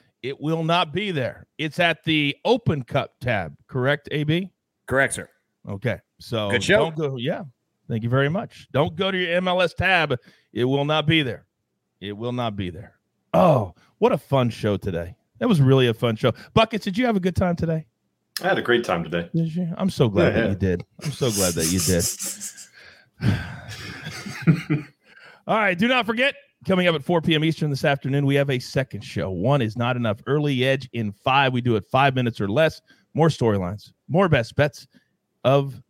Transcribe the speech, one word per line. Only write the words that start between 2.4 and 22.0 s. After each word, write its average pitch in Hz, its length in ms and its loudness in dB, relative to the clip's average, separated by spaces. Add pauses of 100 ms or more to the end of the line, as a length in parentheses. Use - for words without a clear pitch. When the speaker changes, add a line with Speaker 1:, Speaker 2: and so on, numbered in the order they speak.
Speaker 1:
Open 196 380 0
Cup - 380 -4
tab, 98 360 -4 (100)
correct, 139 460 -2
A 147 120 -2
B? 170 260 -2 (360)
Speaker 2:
Correct, 131 280 2
sir. - 140 -10 (400)
Speaker 1:
Okay, 101 300 -4 (200)
so 107 320 -4
Speaker 2:
Good 101 120 0
show. 202 160 4
Speaker 1:
don't 160 180 0
go, 143 200 -4
yeah, 165 280 -6 (440)
thank 113 140 -2
you 117 80 -4
very 139 180 4
much. - 440 -8
Don't 156 240 2
go 190 140 0
to 190 80 -2
your 175 140 -2
M 185 160 0
L 180 120 2
S 180 140 0
tab. 170 440 2 (340)
It 113 120 -2
will 139 200 0
not 151 220 0
be 160 160 4
there. 117 240 -8 (540)
It 101 160 -10
will 117 160 -6
not 117 220 -4
be 95 160 -6
there. - 280 -18 (360)
Oh, 143 400 2 (240)
what 220 140 2
a 165 60 0
fun 127 320 0
show 104 260 -2
today. 87 400 -8 (240)
That 233 80 0
was 180 120 4
really 131 260 6
a 113 80 0
fun 117 220 -2
show. 120 160 0 (200)
Buckets, 220 320 2
did 190 140 -4
you 247 80 2
have 226 80 2
a 196 60 0
good 175 160 -2
time 175 180 0
today? 160 320 -2 (560)
Speaker 3:
I 175 60 -2
had 175 100 2
a 107 40 -2
great 117 220 4
time 87 200 0
today. 85 280 -4
Speaker 1:
Did 165 220 -2
you? 170 220 -4
I'm 190 140 -2
so 131 180 2
glad 147 260 2
Speaker 3:
Yeah, 110 60 2
Speaker 1:
that - 40 2
Speaker 3:
yeah. 104 40 0
Speaker 1:
you 98 80 -2
did. 90 280 -2 (200)
I'm 147 80 -4
so 123 180 -2
glad 95 240 0
that 82 160 -2
you 92 80 2
did. 85 260 2 (1160)